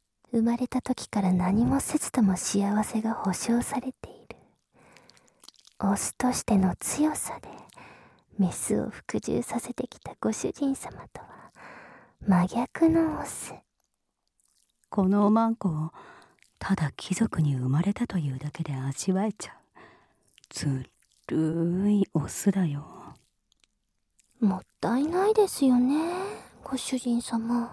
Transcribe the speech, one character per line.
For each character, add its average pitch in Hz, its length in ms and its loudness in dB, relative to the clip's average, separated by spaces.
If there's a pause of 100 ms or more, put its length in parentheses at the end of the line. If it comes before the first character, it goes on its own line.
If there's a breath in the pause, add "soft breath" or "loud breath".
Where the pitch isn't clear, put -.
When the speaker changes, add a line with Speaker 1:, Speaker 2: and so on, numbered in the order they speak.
(320)
Speaker 1:
生 233 120 2
ま 233 140 2
れ 247 100 -2
た - 120 -4
時 - 300 -6
か 214 120 -2
ら 185 120 4
何 190 320 2
も 262 140 2
せ - 180 -2
ず - 140 -2
と 254 100 2
も 190 160 4
幸 202 460 0
せ 214 180 -2
が 220 140 -2
保 185 180 -2
証 233 300 0
さ - 160 -4
れ 254 140 -6
て - 180 -18
い - 160 -20
る。 - 100 -18 (1400 soft breath)
オ 196 160 2
ス - 200 -6
と 247 160 0
し - 140 -4
て 214 100 2
の 185 200 4
強 302 400 0
さ - 240 -8
で、 - 100 -18 (880 loud breath)
メ 185 140 2
ス - 280 -2
を 214 120 -6
服 - 280 -8
従 233 220 -2
さ 240 180 -6
せ - 140 -10
て - 140 -8
き - 120 -20
た - 220 -16
ご 220 100 0
主 - 200 -4
人 277 240 -2
様 - 320 -16
と - 140 -18
は、 - 300 -20 (760 loud breath)
真 180 180 6
逆 262 440 0
の 320 300 2
オ - 60 -8
ス。 - 300 -12 (1300)
Speaker 2:
こ 190 200 2
の 208 160 4
お 208 60 6
ま 226 160 4
ん 226 80 0
こ 202 140 -2
を、 156 220 -2 (680 loud breath)
た - 160 0
だ 151 160 -2
貴 - 240 -6
族 220 260 0
に 147 140 2
生 127 140 -2
ま 143 120 4
れ 196 140 0
た 240 100 -2
と 196 140 -4
い 143 120 -2
う 131 60 -6
だ 147 140 -8
け - 120 -6
で 147 120 -4
味 135 380 -2
わ 190 120 2
え 208 80 -2
ち - 160 -14
ゃ - 40 -20
う、 - 40 -20 (920 soft breath)
ず 131 360 -4 (420)
る 165 600 0
い 208 240 4
オ 147 140 2
ス - 240 2
だ 185 160 2
よ。 - 480 -8 (1300)
Speaker 1:
も 196 160 4
っ 185 40 -8 (180)
た 226 180 0
い 285 100 2
な 359 200 2
い 440 60 4
で 415 140 6
す - 180 0
よ 254 140 8
ね、 302 340 2 (500 loud breath)
ご - 140 -4
主 - 200 -4
人 240 240 0
様。 233 520 -2